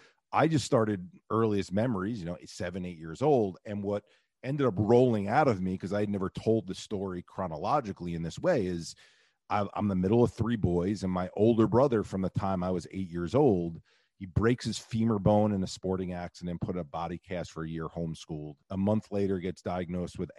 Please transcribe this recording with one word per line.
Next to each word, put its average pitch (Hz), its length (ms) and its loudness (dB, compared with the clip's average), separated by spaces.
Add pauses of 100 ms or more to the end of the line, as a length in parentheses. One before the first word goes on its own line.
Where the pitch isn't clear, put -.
(320)
I 117 160 4
just 156 180 2
started 107 420 2 (220)
earliest 107 420 2
memories, 107 480 -2
you 85 60 -8
know, 85 200 -6
seven, 90 400 -8
eight 90 120 -10
years 80 240 -10
old. 117 440 4
And 104 180 -6
what 101 200 -2 (400)
ended 139 220 -2
up 113 120 0
rolling 110 500 6
out 139 200 4
of 104 140 2
me, 92 160 0
'cause 92 160 -6
I 104 60 0
had 107 100 0
never 95 200 -2
told 110 380 0
the 92 80 -6
story 95 460 -6
chronologically 92 920 -4
in 82 80 -4
this 82 160 -8
way, 147 260 2
is 87 300 -6 (540)
I'm, 101 240 0
I'm - 140 0
the 98 80 0
middle 98 280 4
of 110 80 4
three 113 240 -2
boys, 90 480 0
and 92 80 -2
my 90 240 -2
older 110 320 6
brother 117 360 4
from 95 180 -6
the 92 80 -2
time 95 340 -2
I 92 80 -2
was 90 200 -4
eight 95 180 -8
years 85 260 -2
old, 92 460 2 (360)
he 101 80 -12
breaks 104 400 2
his 110 140 -4
femur 113 400 0
bone 104 320 6
in 95 120 0
a 90 40 -2
sporting 92 460 -4
accident, 87 480 -8
put 92 160 -4
a 87 60 -4
body 85 340 -8
cast 85 340 -8
for 80 120 -10
a 80 60 -6
year, 80 180 -6
homeschooled. 78 680 -8 (140)
A 95 80 -8
month 104 340 0
later, 98 260 0
gets 90 240 -6
diagnosed 90 560 -6
with 85 220 -6